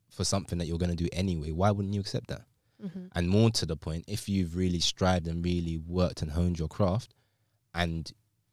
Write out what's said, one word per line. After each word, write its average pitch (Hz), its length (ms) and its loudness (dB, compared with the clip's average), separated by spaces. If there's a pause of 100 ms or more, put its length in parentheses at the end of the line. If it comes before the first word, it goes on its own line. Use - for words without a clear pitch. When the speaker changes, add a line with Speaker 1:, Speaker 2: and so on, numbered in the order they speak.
(100)
Speaker 1:
for - 140 -4
something 87 340 -2
that 87 80 -2
you're 82 120 -2
gonna 87 160 2
do 82 180 0
anyway, 82 380 -2
why 90 200 2
wouldn't 101 240 0
you 101 60 0
accept 123 280 -6
that? - 140 -10 (420)
Speaker 2:
Mm-hmm. 180 300 -10
Speaker 1:
And 87 160 2
more 113 220 8
to - 120 0
the 80 120 -4
point, 80 300 -6
if - 220 -8
you've 92 260 2
really 90 260 2
strived 90 460 2
and 85 160 -2
really 85 360 0
worked 85 420 0
and 76 120 -4
honed 87 260 2
your 78 100 -2
craft, 101 460 0 (600)
and 82 360 -2 (420)